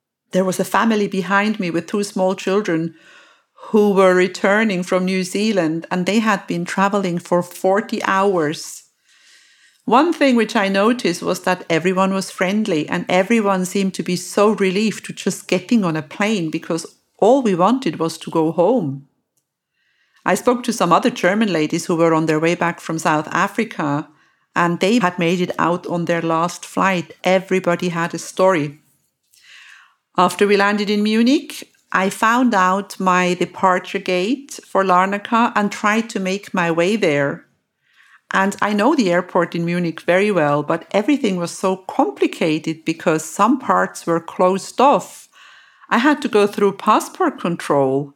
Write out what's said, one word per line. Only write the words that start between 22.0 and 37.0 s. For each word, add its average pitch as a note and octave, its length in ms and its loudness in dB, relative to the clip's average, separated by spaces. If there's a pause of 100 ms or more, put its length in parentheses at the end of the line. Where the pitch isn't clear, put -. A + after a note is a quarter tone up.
on D#3+ 100 2
their D#3 140 2
way E3+ 160 0
back E3+ 240 -2
from E3 180 -6
South D#3 300 0
Africa, F#3 800 -2 (480)
and F3 240 0
they G#3 200 2
had F3+ 200 0
made F3 200 0
it F3+ 200 -2
out E3+ 260 -2
on E3+ 200 -4
their E3+ 160 -2
last E3 440 -2
flight. F#3 480 -2 (100)
Everybody F3+ 640 0
had E3+ 260 -4
a D#3+ 40 -8
story. D#3 600 0 (1400)
After G3+ 300 2
we G3+ 100 4
landed G3+ 320 0
in G#3 140 0
Munich, A#3 680 0 (200)
I F#3+ 180 0
found A#3 460 2
out F#3+ 440 0
my F3+ 360 2
departure F3+ 640 0
gate F#3+ 680 -4
for F#3+ 180 0
Larnaca G3+ 720 2
and G3+ 160 0
tried A3 380 -2
to G#3+ 100 -6
make F#3+ 360 -6
my E3+ 160 0
way F3 240 0
there. D#3 500 0 (880)